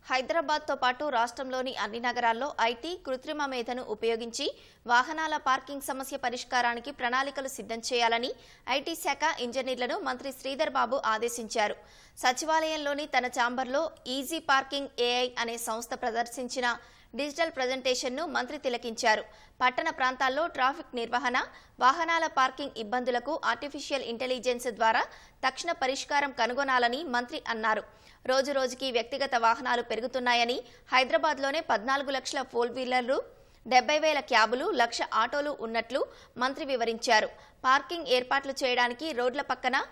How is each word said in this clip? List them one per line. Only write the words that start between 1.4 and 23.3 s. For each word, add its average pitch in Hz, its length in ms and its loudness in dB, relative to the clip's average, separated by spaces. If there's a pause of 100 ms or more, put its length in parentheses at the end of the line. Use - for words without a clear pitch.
అన్ని 214 200 -6
నగరాల్లో 240 440 0 (180)
ఐటీ, 240 240 -4 (160)
కృత్రిమ 285 460 -4
మేధను 247 300 -4 (120)
ఉపయోగించి 226 520 -2 (440)
వాహనాల 311 440 2 (120)
పార్కింగ్ 269 420 -2
సమస్య 269 360 -6
పరిష్కారానికి 240 680 -2 (100)
ప్రణాళికలు 269 560 -2
సిద్ధం 226 320 -8
చేయాలని 233 420 2 (460)
ఐటీ 302 260 -2
శాఖ 294 320 0 (120)
ఇంజనీర్లను 247 500 -2 (120)
మంత్రి 262 300 -4
శ్రీధర్ 277 400 -2
బాబు 247 200 2 (160)
ఆదేశించారు. 220 600 -2 (460)
సచివాలయంలోని 302 920 0
తన 247 120 2 (120)
ఛాంబర్లో 254 460 0 (320)
ఈజీ 285 240 -4 (100)
పార్కింగ్ 269 420 2 (160)
ఏఐ 247 200 0 (160)
అనే 233 120 -6 (120)
సంస్థ 233 260 -6 (100)
ప్రదర్శించిన 247 640 -2 (500)
డిజిటల్ 302 380 -2
ప్రజెంటేషన్ను 262 680 -2 (140)
మంత్రి 247 280 -4
తిలకించారు. 233 600 0 (380)
పట్టణ 254 260 2 (100)
ప్రాంతాల్లో 262 460 2 (100)
ట్రాఫిక్ 269 460 0
నిర్వహణ, 233 360 0 (460)
వాహనాల 330 440 4 (120)
పార్కింగ్ 262 460 0
ఇబ్బందులకు 247 500 0 (160)